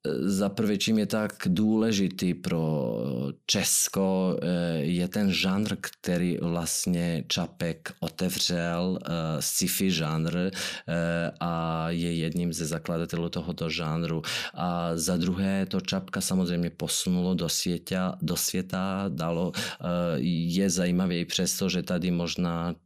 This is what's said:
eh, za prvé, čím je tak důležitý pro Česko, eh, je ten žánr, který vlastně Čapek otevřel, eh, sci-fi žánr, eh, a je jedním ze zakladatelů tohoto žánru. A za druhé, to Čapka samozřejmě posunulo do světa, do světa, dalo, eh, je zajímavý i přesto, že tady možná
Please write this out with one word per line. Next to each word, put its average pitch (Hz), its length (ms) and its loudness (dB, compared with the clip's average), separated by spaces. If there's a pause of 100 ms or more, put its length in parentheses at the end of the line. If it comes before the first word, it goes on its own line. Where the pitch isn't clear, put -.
eh, 73 240 0
za 98 200 2
prvé, 101 280 0
čím 107 220 2
je 104 60 2
tak 107 280 0 (120)
důležitý 101 880 4
pro 78 640 0 (480)
Česko, 95 960 2
eh, 87 360 0
je 87 300 2
ten 98 240 2
žánr, 98 500 2
který 87 600 0
vlastně 85 840 0
Čapek - 720 -4
otevřel, 87 1000 0
eh, - 100 -6 (280)
sci-fi - 520 0
žánr, 80 460 0
eh, 92 140 0 (880)
a 82 500 -2
je 85 240 -2
jedním 82 400 0
ze 80 120 -4
zakladatelů 85 640 -2
tohoto 85 400 -4
žánru. 80 520 -2 (320)
A 85 440 0
za 87 200 0
druhé, 95 480 0
to 92 160 -2
Čapka 95 400 -4
samozřejmě 87 480 2
posunulo 90 640 0
do 82 160 0
světa, 90 720 -2
do 82 140 0
světa, 95 720 -2
dalo, 85 480 0
eh, - 300 -6 (340)
je 85 500 2
zajímavý 90 500 2
i 85 60 0
přesto, 92 440 0
že 90 140 0
tady 90 280 0
možná 85 640 0 (100)